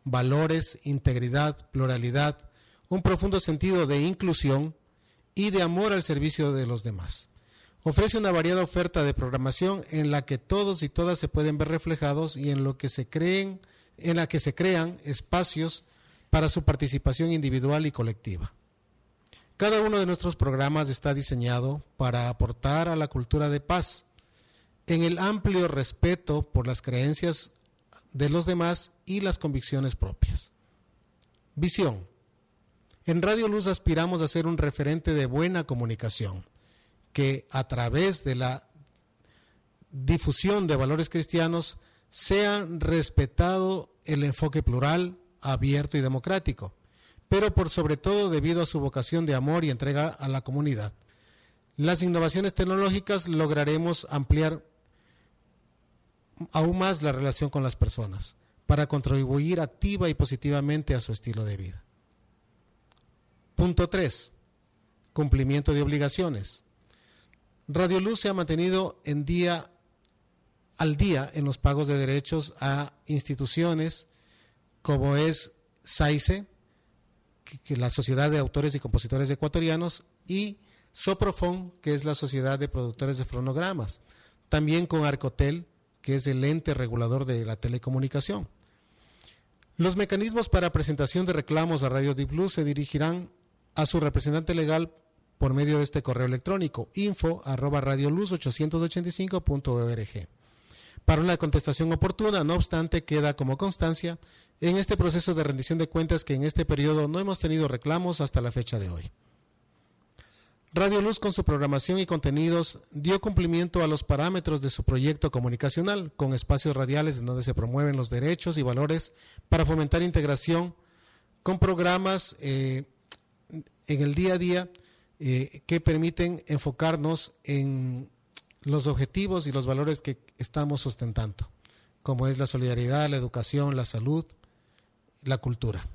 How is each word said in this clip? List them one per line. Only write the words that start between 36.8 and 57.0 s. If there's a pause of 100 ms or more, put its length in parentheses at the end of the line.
que
a
través
de
la (1200)
difusión
de
valores
cristianos (320)
sea
respetado (120)
el
enfoque
plural, (200)
abierto
y
democrático, (580)
pero
por
sobre
todo
debido
a
su
vocación
de
amor
y
entrega
a
la
comunidad. (840)
Las
innovaciones
tecnológicas
lograremos
ampliar (1900)
aún
más